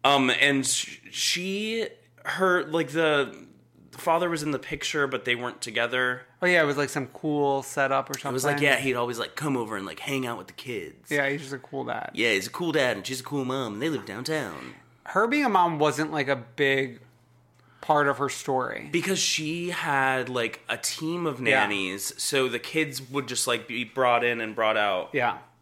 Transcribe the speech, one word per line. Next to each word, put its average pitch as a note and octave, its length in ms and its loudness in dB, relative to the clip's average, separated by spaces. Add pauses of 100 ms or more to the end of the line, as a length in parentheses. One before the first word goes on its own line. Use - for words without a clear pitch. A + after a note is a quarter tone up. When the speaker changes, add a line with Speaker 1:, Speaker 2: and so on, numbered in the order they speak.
Speaker 1:
Um, C3+ 260 6
and C3+ 380 4
sh-, - 300 -2 (140)
she, G#3 760 -2 (380)
her, F3+ 400 2
like, D#3 240 0
the, D3+ 440 2 (580)
the - 60 -18
father E3+ 320 2
was D#3 140 -2
in D3+ 80 0
the C3+ 80 -2
picture, - 480 -2
but B2+ 160 -4
they B2 120 2
weren't A#2+ 260 -8
together. B2 640 -2 (180)
Speaker 2:
Oh, F3+ 40 0
yeah, F3+ 160 6
it D3+ 40 4
was, C#3+ 120 0
like, C#3+ 120 0
some C3 180 -4
cool C#3+ 560 0
setup C3+ 460 0
or C#3+ 60 -6
something. C#3+ 160 -6
Speaker 1:
It - 20 -2
was C3 100 -2
like, C#3+ 160 2
yeah, C#3+ 160 6
he'd B2+ 200 0
always, A#2+ 220 -2
like, - 180 -6
come C#3+ 200 0
over A2 220 -2
and, F#2+ 80 -4
like, D#2+ 140 -10
hang C3+ 280 -4
out A#2 100 -4
with F#2 100 -12
the - 60 -20
kids. G2 560 -10
Speaker 2:
Yeah, C#3+ 200 2
he's C#3+ 120 -4
just C3+ 120 -10
a C3+ 60 -8
cool C3+ 260 -8
dad. B2 280 -6
Speaker 1:
Yeah, A2+ 200 2
he's F#2+ 140 0
a B2+ 40 -10
cool E3 220 -2
dad, B2 240 2
and F#2 100 -10
she's B2+ 140 -6
a - 20 -14
cool C#3 220 -2
mom, B2+ 280 -2
and G#2+ 80 -6
they D#3+ 80 0
live A#2 160 -4
downtown. G#2 680 -6 (320)
Speaker 2:
Her G#3 220 2
being C#4+ 180 2
a A#3+ 40 2
mom F3 300 4
wasn't, D3+ 320 2
like, C#3+ 160 0
a C#3 80 2
big C3+ 640 0 (800)
part D3 300 4
of C#3 80 0
her C3+ 120 -2
story. - 640 -4
Speaker 1:
Because F3 280 0
she E3+ 500 -2
had, C3+ 580 0
like, A#2+ 400 -2
a A#2 100 0
team E3+ 480 -4
of C3 140 -2
Speaker 2:
Yeah. B2+ 220 4
Speaker 1:
nannies, G2 600 -2
so C3 280 2
the A#2 100 -2
kids C#3+ 500 -2
would C3+ 180 -4
just, B2 200 -2
like, A#2+ 220 -2
be A#2+ 160 -4
brought A#2+ 400 4
in A#2 160 2
and A2 120 -4
brought A2 240 2
out. G2 360 2
Speaker 2:
Yeah. A#2+ 240 2 (240)